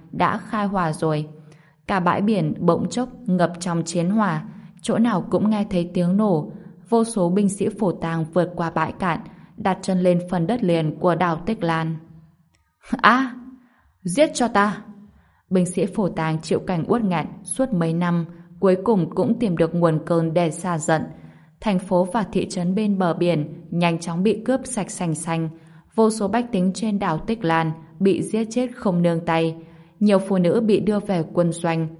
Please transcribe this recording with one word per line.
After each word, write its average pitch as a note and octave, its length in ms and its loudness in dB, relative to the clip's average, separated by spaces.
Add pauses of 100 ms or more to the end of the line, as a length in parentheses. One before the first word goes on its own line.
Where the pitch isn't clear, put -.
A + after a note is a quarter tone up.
(120)
đã F3 260 0
khai G#3 280 -4
hỏa F#3 260 -2
rồi. D3+ 360 -2 (580)
Cả G3 140 0
bãi E3+ 200 2
biển F3+ 400 2
bỗng F3 280 2
chốc - 200 -4 (180)
ngập F3 340 2
trong E3 240 -2
chiến E3+ 260 -2
hỏa, G3+ 340 0 (380)
chỗ G3+ 160 0
nào A3+ 320 2
cũng F#3+ 200 2
nghe G#3 200 0
thấy F3 240 0
tiếng F3+ 220 2
nổ. G3 360 2 (360)
Vô A3+ 160 2
số F3+ 260 0
binh G3+ 180 2
sĩ F#3+ 200 -2
Phù G3 240 0
Tang E3 400 -4
vượt F3 240 0
qua E3+ 140 -4
bãi D#3+ 220 -2
cạn, F3 280 -2 (360)
đặt F#3+ 260 -2
chân F#3 180 0
lên F3+ 200 4 (100)
phần E3+ 160 0
đất A#3 180 -2
liền E3 340 0
của F3 160 2
đảo E3 320 0
Tích A3+ 160 -2
Lan. D#3+ 340 -2 (1080)
"A! B3 320 4 (680)
Giết B3+ 320 4
cho - 140 0
ta!" G3+ 340 2 (680)
Binh F3+ 160 4
sĩ - 200 -2
Phù G3 220 -2
Tang D#3+ 340 -2
chịu - 240 0
cảnh F3 220 -2
uất A#3 160 0
nghẹn E3+ 220 -2 (160)
suốt C4 300 -4
mấy E3 200 0
năm, E3+ 340 0 (340)
cuối F#3 240 4
cùng G3 300 2
cũng F#3 240 0
tìm F#3 180 0
được E3 180 2
nguồn E3+ 320 4
cơn E3 280 0
để E3+ 160 2
xả E3+ 280 -4
giận. D#3 240 0 (580)
Thành G3 180 0
phố F3+ 260 2
và G#3 180 -2 (100)
thị - 180 -2
trấn F3+ 240 -2
bên G#3 240 0
bờ F3 160 0
biển E3 560 -2
nhanh E3+ 300 0
chóng E3+ 220 -4
bị G#3 220 2
cướp C4 200 0
sạch - 260 -6
sành E3 240 -4
xanh, E3 340 -4 (500)
vô A3 120 6
số G#3+ 180 -2
bách A#3+ 240 -2
tính F#3 220 2
trên G#3 240 -2
đảo F3 200 -2
Tích A3+ 260 -4
Lan E3 280 2 (260)
bị F#3+ 240 4
giết A3 280 -2
chết B3+ 160 -2 (100)
không F3 260 0
nương E3+ 220 2
tay. E3 320 0 (440)
Nhiều G#3 180 6
phụ G3 200 0
nữ F3 220 4
bị G#3 200 4
đưa G#3 200 0
về F#3 320 -2
quân E3+ 200 2
doanh D#3+ 360 -2 (120)